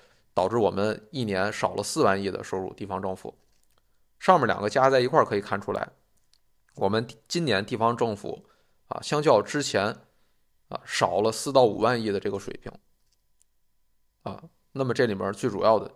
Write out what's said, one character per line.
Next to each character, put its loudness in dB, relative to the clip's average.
导 2
致 0
我 4
们 -2
一 -6
年 -2
少 -4
了 -4
四 -2
万 4
亿 -4
的 -8
收 -6
入， -6
地 -12
方 -6
政 -6
府。 -16
上 6
面 2
两 0
个 -2
加 4
在 4
一 2
块 2
儿 6
可 -4
以 0
看 -6
出 -6
来， -4
我 0
们 0
今 -2
年 0
地 -6
方 2
政 -2
府 -10
啊， -8
相 -2
较 6
之 -4
前 -2
啊， -10
少 0
了 2
四 -8
到 6
五 0
万 0
亿 -4
的 -2
这 -6
个 -6
水 -12
平。 -14
啊， -12
那 -4
么 -2
这 4
里 0
面 -4
最 -2
主 -4
要 6
的 -4